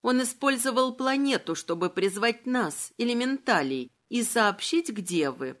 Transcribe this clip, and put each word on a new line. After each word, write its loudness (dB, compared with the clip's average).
Он 2
использовал 0
планету, 0
чтобы -2
призвать -2
нас, -2
элементалей, 0
и -2
сообщить, 0
где 0
вы. -8